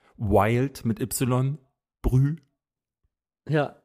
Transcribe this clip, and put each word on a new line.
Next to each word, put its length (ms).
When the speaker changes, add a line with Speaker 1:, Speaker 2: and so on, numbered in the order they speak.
Speaker 1:
wild 720
mit 160
Y? 580
Brü? 360
Speaker 2:
Ja. 380